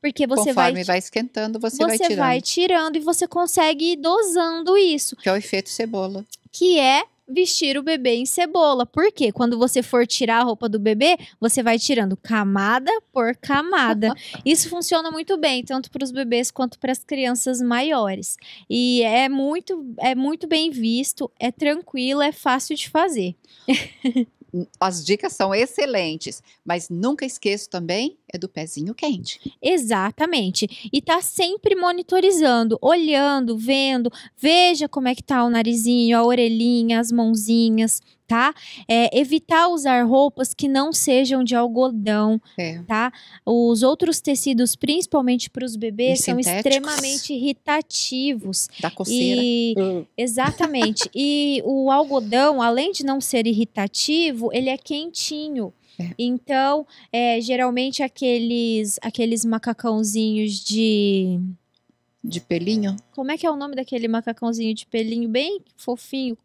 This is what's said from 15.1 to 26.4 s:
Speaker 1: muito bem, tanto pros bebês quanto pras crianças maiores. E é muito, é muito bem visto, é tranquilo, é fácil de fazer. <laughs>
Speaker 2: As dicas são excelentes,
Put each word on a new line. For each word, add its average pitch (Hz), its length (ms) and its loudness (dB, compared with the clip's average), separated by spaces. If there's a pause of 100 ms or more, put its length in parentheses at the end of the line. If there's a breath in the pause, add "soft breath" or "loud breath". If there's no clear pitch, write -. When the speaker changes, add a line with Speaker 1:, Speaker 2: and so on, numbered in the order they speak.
Speaker 1:
muito 320 240 -4
bem, 277 260 0
tanto 262 300 -6
pros 269 180 -6
bebês 247 400 -2
quanto 254 280 -4
pras 262 260 -4
crianças 254 580 -2
maiores. 240 760 -2 (320 loud breath)
E 247 360 2
é 240 240 2
muito, 277 720 -4
é 254 160 2
muito 302 320 -2
bem 320 240 2
visto, 240 680 -2
é 247 140 -2
tranquilo, 285 680 -2
é 294 120 2
fácil 269 420 -2
de - 140 -8
fazer. 285 480 0 (320 soft breath)
<laughs> 247 580 -2 (540)
Speaker 2:
As 180 240 -2
dicas 208 280 -2
são 196 220 0
excelentes, 202 880 -2 (220 soft breath)